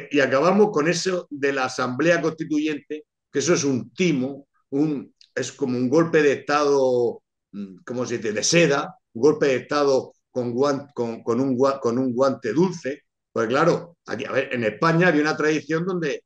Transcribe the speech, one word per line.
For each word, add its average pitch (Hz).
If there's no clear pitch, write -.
y 143
acabamos 156
con 151
eso 175
de 139
la 135
Asamblea 135
Constituyente, 151
que 143
eso 156
es 143
un 131
timo, 139
un, 143
es 127
como 123
un 127
golpe 160
de 143
Estado, 135
mm, 95
¿cómo 123
se 117
dice?, 107
de 104
seda, 156
un 110
golpe 151
de 131
Estado 135
con 120
guan-, 135
con, 113
con 117
un 135
gua-, 135
con 120
un 131
guante 127
dulce. 160
Pues 113
claro, 143
aquí, 110
a 95
ver, 127
en 120
España 165
había 151
una 156
tradición 156
donde 165